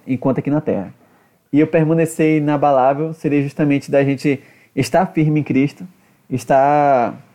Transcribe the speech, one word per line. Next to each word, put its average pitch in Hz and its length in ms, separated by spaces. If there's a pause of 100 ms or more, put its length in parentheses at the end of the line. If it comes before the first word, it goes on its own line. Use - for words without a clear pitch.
enquanto 131 340
aqui 139 100
na 147 120
Terra. 95 320 (580)
E 147 120
o 156 40
permanecer 160 680
inabalável 143 760
seria 143 280
justamente 139 480
da 139 140
gente 139 380 (340)
estar 175 320
firme 151 320
em 143 40
Cristo, 143 440 (420)
estar, 139 880 (160)